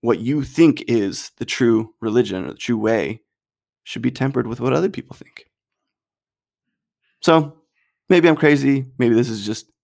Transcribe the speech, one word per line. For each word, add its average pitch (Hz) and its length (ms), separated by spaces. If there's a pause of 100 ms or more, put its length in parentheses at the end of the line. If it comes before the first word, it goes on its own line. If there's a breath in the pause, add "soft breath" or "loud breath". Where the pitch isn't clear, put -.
What 117 160
you 139 240
think 156 460
is 104 500
the - 80
true 113 560
religion 104 420
or - 40
the - 100
true 120 180
way 110 460 (640)
should - 180
be 123 80
tempered 131 360
with 113 140
what 127 140
other 180 160
people - 260
think. - 300 (1800)
So 160 340 (540)
maybe 175 180
I'm 156 80
crazy. 139 480 (140)
Maybe 120 160
this 117 160
is 104 160
just 107 240 (140)